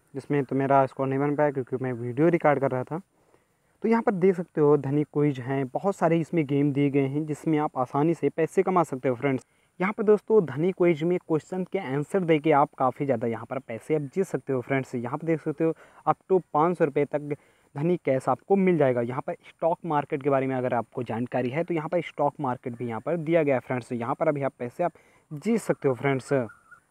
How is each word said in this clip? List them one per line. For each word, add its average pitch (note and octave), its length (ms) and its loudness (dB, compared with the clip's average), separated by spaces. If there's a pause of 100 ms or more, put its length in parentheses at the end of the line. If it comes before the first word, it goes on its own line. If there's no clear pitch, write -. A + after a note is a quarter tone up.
(140)
जिसमें C#3+ 300 -2
तो C3 120 -4
मेरा C#3 300 4
score C3+ 200 -6
नहीं C3+ 120 -2
बन C#3+ 180 0
पाया D3 140 2
क्योंकि C3 280 -4
मैं B2+ 160 -4
video A#2+ 360 0
record D3+ 300 2
कर C3+ 100 0
रहा B2+ 140 -2
था। D#3+ 160 -6 (840)
तो G#3+ 60 -2
यहाँ A3+ 140 4
पर A#3 120 2
देख F3+ 220 4
सकते E3+ 240 -6
हो D3 180 6
धनी C#3+ 260 0
quiz D3 360 0
हैं, C3+ 280 -4
बहुत F3+ 280 -4
सारे E3 220 2
इसमें D#3+ 280 0
game C#3+ 260 2
दिए C#3+ 180 2
गए C#3 160 2
हैं D3 200 -4
जिसमें D3+ 340 -2
आप D3+ 180 -4
आसानी D3 360 0
से C#3 160 -2
पैसे D#3+ 320 0
कमा F3+ 220 2
सकते C3+ 240 -4
हो B2+ 80 2
friends। C3+ 300 -2 (340)
यहाँ F#3+ 120 0
पर A3+ 100 -8
दोस्तों G#3 440 4
धनी D3 260 -2
quiz F3 320 2
में F3 140 0
question F3 460 -4
के F#3+ 160 -6
answer D3 420 -2
दे D#3+ 160 4
के D3+ 140 2
आप C#3+ 220 4
काफ़ी C3+ 320 -2
ज़्यादा B2 200 0
यहाँ A#2 200 -6
पर B2+ 140 -8
पैसे A#2+ 340 -6
आप D3 200 -2
जीत F#3 120 -2
सकते C#3 260 -6
हो B2+ 80 0
friends। C3+ 340 -4
यहाँ A#2+ 240 -6
पर E3 80 -8
देख D#3+ 140 0
सकते D#3+ 240 -4
हो D#3+ 100 0 (320)
up D3+ 100 2 (100)
to F#3 140 2 (140)
पाँच E3 240 2
सौ F3 60 2
रुपये D3 220 0
तक D3 300 -6 (380)
धनी E3 240 0
cash C3 300 0
आपको C#3 280 0
मिल F#3 220 4
जाएगा। B2+ 240 4
यहाँ B2+ 200 -6
पर F3 120 -8 (140)
stock E3 380 -2
market D3 360 -2
के C#3+ 80 0
बारे C3+ 160 2
में C3+ 100 -2
अगर B2 180 -2
आपको A#2 300 -4
जानकारी B2 460 -4
है E3 140 -4
तो F3 100 -6
यहाँ D#3 140 -4
पर F3 140 0
stock - 380 -4
market B2 380 -6
भी B2 100 -6
यहाँ A2+ 120 -6
पर D#3+ 180 -2
दिया E3 240 2
गया C#3+ 120 2
है A#2+ 60 0
फ्रेंड्स। B2+ 320 -6
यहाँ A#2+ 220 -4
पर D#3+ 140 0
अभी C#3+ 140 -2
आप C3 160 -4
पैसे B2 260 -6
आप E3 80 -2 (380)
जीत G3 300 -2
सकते - 280 -2
हो C3 60 2
friends। C3+ 380 -2 (580)